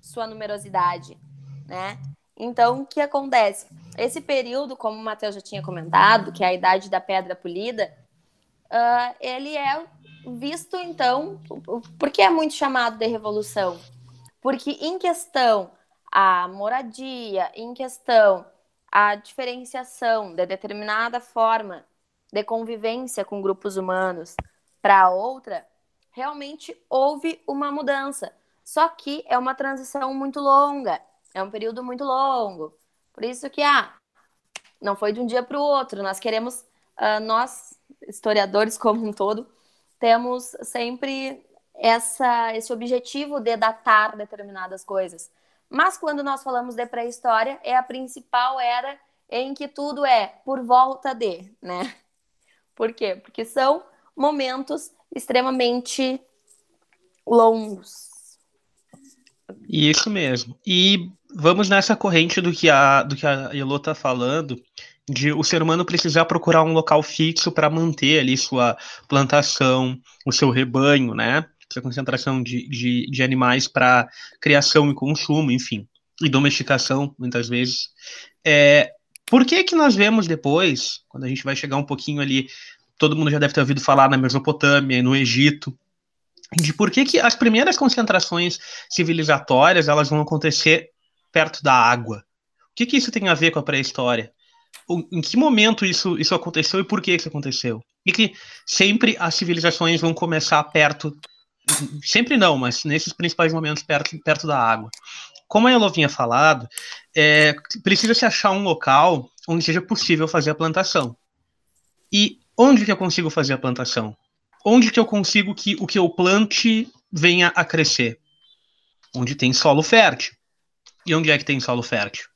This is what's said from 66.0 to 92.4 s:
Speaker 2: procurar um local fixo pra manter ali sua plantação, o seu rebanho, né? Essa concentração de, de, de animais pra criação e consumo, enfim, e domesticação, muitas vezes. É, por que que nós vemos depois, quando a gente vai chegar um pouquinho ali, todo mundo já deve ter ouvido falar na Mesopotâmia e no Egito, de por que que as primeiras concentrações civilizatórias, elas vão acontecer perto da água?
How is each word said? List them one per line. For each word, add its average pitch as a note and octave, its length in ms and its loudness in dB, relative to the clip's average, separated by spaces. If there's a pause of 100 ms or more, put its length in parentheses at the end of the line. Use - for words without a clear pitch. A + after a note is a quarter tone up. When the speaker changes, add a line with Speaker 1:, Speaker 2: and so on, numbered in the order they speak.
Speaker 2:
procurar E3 360 2
um D#3+ 100 2
local D#3+ 300 4
fixo D#3+ 480 -2
pra D3+ 200 2
manter D#3 500 2
ali C3 160 0
sua B2 400 0 (320)
plantação, C3 880 2 (280)
o C3 60 -2
seu C3+ 180 2
rebanho, C3 640 2
né? A#2+ 320 -2 (240)
Essa B2+ 120 -10
concentração C3 600 -4
de, A#2+ 260 -6
de, B2 420 -4
de C3 120 -2
animais B2+ 460 0
pra B2 400 4 (320)
criação D3 500 4
e C#3 40 0
consumo, D3 560 -2
enfim, A#2+ 360 -4 (360)
e D#3 60 2
domesticação, C#3 880 0
muitas A#2+ 300 -4
vezes. B2 420 -4 (540)
É, D3 480 6 (340)
por B3+ 180 6
que F4 200 2
que F#4 100 -4
nós D4+ 200 6
vemos G#3 320 4
depois, D#3+ 840 0
quando C3 160 -14
a B2+ 40 -6
gente C3 160 -6
vai C#3 100 -4
chegar C#3 220 -6
um C#3+ 80 -2
pouquinho D3 380 -6
ali, C3+ 260 -2 (500)
todo D3+ 180 4
mundo D3+ 140 0
já D3+ 80 0
deve C#3+ 140 2
ter - 80 2
ouvido C#3 200 0
falar C3+ 300 6
na C#3 60 2
Mesopotâmia C3+ 800 2
e B2 40 2
no B2+ 120 4
Egito, C3+ 600 2 (800)
de D#3 160 0
por G#3 180 0
que C4 140 2
que - 160 0
as A#3+ 140 4
primeiras B3 420 2
concentrações F3+ 840 0 (300)
civilizatórias, D#3 1000 2
elas D3 200 2
vão D3+ 120 2
acontecer D#3 720 0 (400)
perto D#3 320 0
da C#3+ 120 4
água? A#2 500 2 (460)